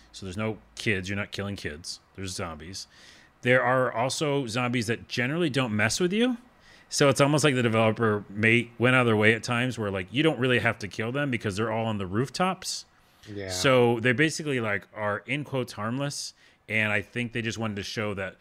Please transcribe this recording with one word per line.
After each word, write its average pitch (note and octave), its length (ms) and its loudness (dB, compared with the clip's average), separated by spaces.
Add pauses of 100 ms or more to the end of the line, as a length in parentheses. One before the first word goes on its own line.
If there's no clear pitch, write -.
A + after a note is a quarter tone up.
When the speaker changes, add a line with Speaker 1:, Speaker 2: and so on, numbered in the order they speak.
(120)
Speaker 1:
So - 140 -14
there's F2+ 100 -10
no A2 220 -4 (180)
kids. F#2+ 320 -2
You're G2+ 100 -4
not G2+ 140 -8
killing G2+ 240 -6
kids. E2 420 -12 (160)
There's F#2+ 200 -8
zombies. E2+ 520 -10 (540)
There B2 220 4
are B2+ 300 2
also C3+ 540 -2
zombies A#2+ 400 -2
that A2 220 -4
generally D3 420 -2
don't A#2+ 240 0
mess G#2 240 2
with F3+ 140 0
you. A#3 240 0 (520)
So C#3+ 200 4
it's C#3 140 4
almost C#3+ 200 4
like D3 120 4
the B2+ 80 2
developer A2 680 2
may, A2+ 500 4
went B2 160 4
out B2+ 60 6
of A#2+ 60 4
their A2 100 6
way G#2+ 160 8
at A2 100 -2
times A#2+ 360 -2
where, G#2 120 -2
like, F#2+ 200 -4
you B2 120 0
don't D3+ 160 2
really B2 200 2
have A2+ 220 0
to G2+ 80 -8
kill A2+ 220 -4
them C#3+ 200 -2
because A2 260 -2
they're A2 160 -2
all A2+ 140 -2
on G#2+ 100 -2
the G2 100 -4
rooftops. C3+ 760 -4 (480)
Speaker 2:
Yeah. G2 180 -8
Speaker 1:
So A#2+ 500 4
they B2 120 4
basically, D3 480 0
like, G2+ 340 -2
are G#2 320 -4
in C#3 180 -4
quotes B2+ 280 -6
harmless. B2+ 600 -6 (340)
And G#2+ 240 0
I G#2 80 2
think A#2+ 320 -6
they A#2+ 80 -4
just A2 160 -4
wanted G#2+ 200 -4
to G2+ 60 -6
show G#2+ 320 -4
that F#2 260 -8